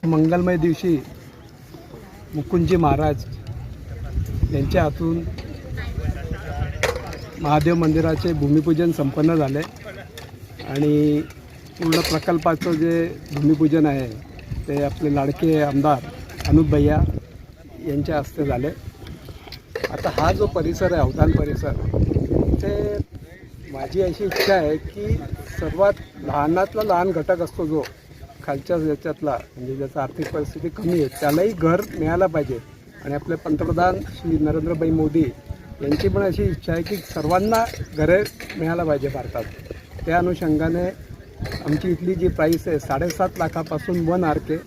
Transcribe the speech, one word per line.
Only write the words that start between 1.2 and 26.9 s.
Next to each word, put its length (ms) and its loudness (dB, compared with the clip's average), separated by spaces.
मुकुंदजी 400 2
महाराज 500 4
यांच्या 300 2
हातून 400 0
महादेव 340 4
मंदिराचे 580 2
भूमिपूजन 580 4
संपन्न 440 2
झाले 260 0
आणि 540 4
पूर्ण 200 2
प्रकल्पाचं 720 0
जे 360 2
भूमिपूजन 520 4
आहे, 220 0
ते 160 -2
आपले 320 0
लाडके 460 2
आमदार 440 2
अनुप 180 8
भैया 340 4
यांच्या 320 -2
हस्ते 260 -4
झाले. 240 0
आता 180 -4
हा 240 2
जो 120 2
परिसर 480 0
आहे, 80 2
अवधान 300 4
परिसर, 420 0
ते 360 -2
माझी 300 -4
अशी 240 -2
इच्छा 280 2
आहे 240 4
की 360 -4
सर्वात 340 2
लहानातला 600 0
लहान 280 2